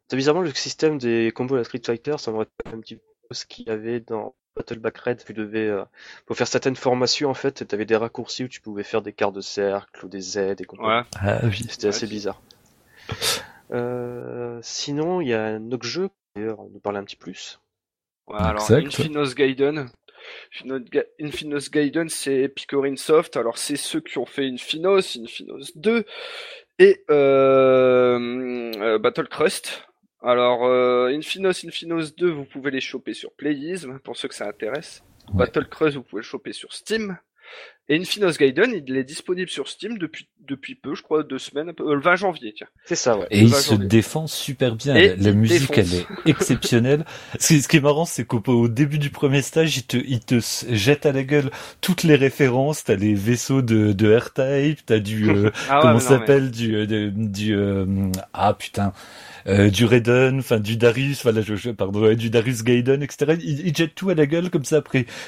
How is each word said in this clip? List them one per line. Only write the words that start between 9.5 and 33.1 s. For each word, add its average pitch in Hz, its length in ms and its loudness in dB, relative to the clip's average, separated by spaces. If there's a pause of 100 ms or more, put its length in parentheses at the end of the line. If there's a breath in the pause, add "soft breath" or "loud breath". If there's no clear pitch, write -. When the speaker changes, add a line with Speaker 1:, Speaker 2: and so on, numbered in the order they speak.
Speaker 1:
ou - 40 -16
des 95 120 -10
Z 95 160 -8
et 98 280 -2
compagnie. - 240 -8
Speaker 2:
Ouais. 113 120 0 (180)
Speaker 3:
Ah 101 240 0
oui. 107 240 -2
Speaker 1:
C'était - 160 -10
Speaker 2:
Ouais, 104 60 2
Speaker 1:
assez 107 180 -4
Speaker 2:
si. 104 60 -12
Speaker 1:
bizarre. 101 280 -10 (1300 loud breath)
Euh, 120 880 -8
sinon, 156 600 -6
il 147 60 -4
y 120 60 0
a 110 100 -2
un 110 280 -8
autre 120 140 -8
jeu, 165 240 -6 (260)
d'ailleurs, 107 240 -8 (140)
nous 101 60 -20
parler 101 200 -6
un 98 40 -8
petit 101 120 -18
plus. - 440 -16 (680)
Speaker 2:
Ouais, - 120 -10
alors, 107 240 0
Speaker 3:
Exact. 127 240 4
Speaker 2:
Infinos 147 480 -2
Gaiden. 139 540 0 (640 loud breath)
Infino-, 131 260 -10
Ga-, 123 260 -2 (160)
Infinos 147 500 -8
Gaiden, 151 380 0
c'est 135 400 -2
Picorin 139 460 -4
Soft. 156 420 0
Alors, 117 200 -2
c'est - 180 -6
ceux - 260 -6
qui - 160 -12
ont 123 80 -4
fait 139 220 -4
Infinos, 165 720 -2
Infinos - 580 -16
deux 208 300 0 (760 loud breath)
et, 190 300 8
euh, 127 1700 4
euh, 110 220 0
Battle 123 280 -2
Crust. - 580 -4 (360)
Alors, 123 440 2
euh, 123 500 2
Infinos, 185 480 -4
Infinos 165 520 -8
deux, 175 160 0
vous 143 140 -8
pouvez 135 260 -8
les 131 100 -4
choper 113 320 -10